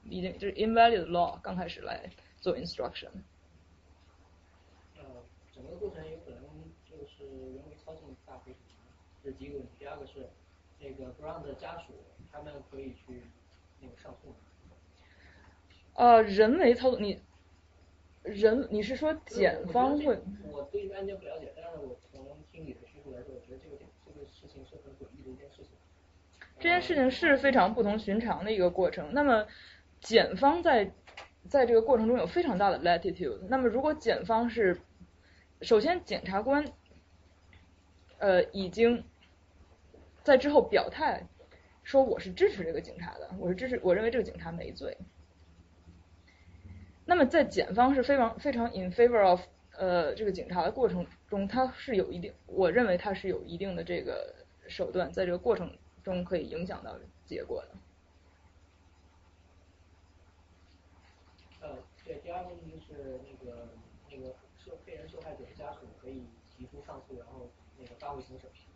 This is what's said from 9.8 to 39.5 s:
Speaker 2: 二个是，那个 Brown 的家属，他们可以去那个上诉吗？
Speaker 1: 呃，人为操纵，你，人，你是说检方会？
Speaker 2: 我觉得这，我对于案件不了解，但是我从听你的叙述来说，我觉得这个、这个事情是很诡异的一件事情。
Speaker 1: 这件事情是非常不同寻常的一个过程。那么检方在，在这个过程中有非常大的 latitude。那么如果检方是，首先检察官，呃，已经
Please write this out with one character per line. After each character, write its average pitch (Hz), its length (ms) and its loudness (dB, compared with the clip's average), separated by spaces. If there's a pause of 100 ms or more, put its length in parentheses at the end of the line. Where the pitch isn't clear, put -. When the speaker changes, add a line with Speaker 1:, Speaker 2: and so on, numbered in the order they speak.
Speaker 2:
二 143 100 -14
个 139 80 -16
是， 131 240 -18 (500)
那 139 120 -16
个 127 220 -16
Brown 147 280 -14
的 139 120 -14
家 - 240 -14
属， - 160 -20 (380)
他 147 100 -16
们 151 120 -16 (160)
可 135 100 -14
以 131 140 -12
去 123 300 -20 (560)
那 135 80 -20
个 - 100 -20
上 - 240 -20
诉 - 80 -20
吗？ - 60 -20 (1600)
Speaker 1:
呃， 233 280 10
人 214 340 6
为 262 160 8
操 254 180 4
纵， 233 100 -2
你， 208 200 -4 (1000)
人， 220 460 2
你 214 140 -2
是 254 120 -6
说 311 180 -2 (120)
检 - 440 0
方 262 280 2
会？ 294 60 -2
Speaker 2:
我 - 0 -
觉 262 120 2
得 180 60 -10 (220)
这， 302 80 -14
我 143 120 -10
对 208 220 -6
于 190 60 -10
案 196 140 -10
件 196 120 -8
不 - 80 -18
了 - 140 -12
解， 139 160 -16
但 170 160 -14
是 160 80 -14
我 127 180 -14 (140)
从 131 140 -20 (260)
听 160 140 -20
你 131 80 -14
的 117 120 -20
叙 139 160 -20
述 139 120 -18
来 120 80 -16
说， 135 120 -18
我 123 60 -16
觉 - 140 -20
得 135 60 -20
这 165 100 -20
个、 139 80 -18 (280)
这 156 60 -20
个 143 160 -20
事 - 200 -20
情 135 180 -20
是 - 180 -20
很 135 120 -20
诡 - 220 -20
异 - 60 -20
的 - 80 -18
一 - 40 -18
件 - 140 -20
事 - 140 -20
情。 - 80 -20 (880)
Speaker 1:
这 - 80 -2
件 349 140 4
事 349 140 -4
情 262 140 4
是 277 280 4
非 269 140 4
常 214 220 6
不 240 80 0
同 208 160 2
寻 214 220 -2
常 185 240 -4
的 214 80 -4
一 220 60 0
个 180 120 4
过 175 220 0
程。 170 220 -8
那 285 100 2
么 226 240 4 (540)
检 202 340 4
方 294 260 4
在， 240 300 4 (560)
在 262 180 4
这 233 80 2
个 226 80 8
过 233 160 4
程 220 120 2
中 247 80 2
有 175 100 0
非 339 160 0
常 233 140 0
大 196 120 4
的 143 100 0
latitude。 170 680 0
那 254 100 0
么 254 120 2
如 233 120 0
果 302 120 2
检 226 320 -2
方 233 240 0
是， 208 320 0 (800)
首 220 180 6
先 330 240 0
检 - 220 -8
察 196 160 -2
官， 277 320 0 (1400)
呃， 185 340 4
已 190 180 -4
经 233 360 2 (1160)